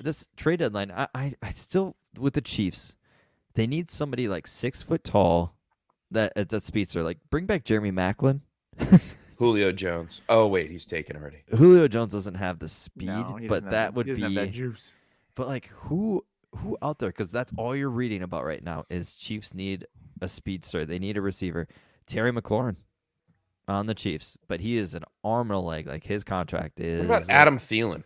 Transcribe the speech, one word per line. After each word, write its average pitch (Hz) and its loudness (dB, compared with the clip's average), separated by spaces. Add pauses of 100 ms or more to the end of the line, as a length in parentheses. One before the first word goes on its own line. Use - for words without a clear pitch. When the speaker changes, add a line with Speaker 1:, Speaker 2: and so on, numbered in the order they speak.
Speaker 1:
this 151 -6
trade 165 2
deadline, 104 -2
I, 104 -4
I, 131 -4 (100)
I 104 -6
still, - -2 (240)
with 131 0
the 135 -2
Chiefs, - -4 (580)
they 113 0
need 165 -4
somebody, 131 -4
like, 92 -4
six - -6
foot - -2
tall 87 4 (560)
that, 107 0
that's 104 -2
a 107 0
speedster. 92 -2
Like, 85 -4 (100)
bring 165 -2
back 190 0
Jeremy 104 2
Maclin. 104 2 (360)
<laughs> - 0 (480)
Speaker 2:
Julio 104 4
Jones. 87 -4
Oh, 113 8
wait, 90 2
he's 87 -12
taken 78 -6
already. 73 -16 (120)
Speaker 1:
Julio 165 12
Jones 110 0
doesn't 101 -6
have 90 -4
the 78 -8
speed, - -10
Speaker 3:
No, 95 -6
he 113 -8
Speaker 1:
but 107 0
Speaker 3:
doesn't 87 -2
have 98 -6
Speaker 1:
that 107 0
Speaker 3:
the, 123 -8
Speaker 1:
would 117 0
Speaker 3:
he 135 -4
doesn't 110 -4
Speaker 1:
be 98 0
Speaker 3:
have 101 0
that 95 -6
juice. 120 -10 (420)
Speaker 1:
But, 127 -4
like, 131 -6
who, 190 -4 (320)
who 208 -6
out 151 -4
there? - -2
'Cause 87 -6
that's 120 -4
all 120 -4
you're 139 -2
reading 117 -2
about 87 -6
right 76 -4
now 78 -6
is 87 -6
Chiefs - -10
need 95 -6 (360)
a 95 -4
speedster. 90 -6
They 87 -4
need 98 -4
a 101 -2
receiver. 90 -4 (380)
Terry 120 0
McLaurin 113 -2 (920)
on 101 -2
the 110 -2
Chiefs, 87 -8 (120)
but 85 -4
he 113 -2
is 95 -2
an 80 -10 (200)
arm 113 -2
and 101 0
a 92 0
leg. 80 -4
Like, 71 -10
his 101 -4
contract 85 -4
is 85 -2
Speaker 2:
What 226 4
about 85 -4
Adam 143 6
Thielen? 110 -2